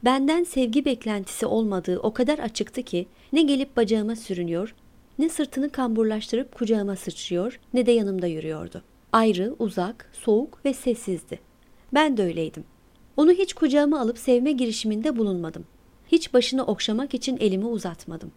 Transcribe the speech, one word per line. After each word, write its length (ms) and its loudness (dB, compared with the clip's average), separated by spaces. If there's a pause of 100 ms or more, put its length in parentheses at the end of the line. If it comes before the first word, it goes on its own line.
Benden 380 4
sevgi 420 0
beklentisi 600 -4
olmadığı 540 0
o 140 -2
kadar 260 0
açıktı 440 -6
ki 240 -4 (260)
ne 80 4
gelip 360 0
bacağıma 380 0
sürünüyor, 600 -6 (440)
ne 100 2
sırtını 400 -4
kamburlaştırıp 840 -2
kucağıma 400 0
sıçrıyor, 640 -6 (140)
ne 120 4
de 60 6
yanımda 360 2
yürüyordu. 560 -8 (280)
Ayrı, 480 2
uzak, 540 -4
soğuk 520 0
ve 80 0
sessizdi. 680 -6 (540)
Ben 240 4
de 60 2
öyleydim. 400 -4 (540)
Onu 140 8
hiç 220 2
kucağıma 460 2
alıp 180 0
sevme 340 2
girişiminde 680 -2
bulunmadım. 480 -4 (460)
Hiç 220 2
başını 320 4
okşamak 480 -2
için 240 -4
elimi 280 2
uzatmadım. 720 -8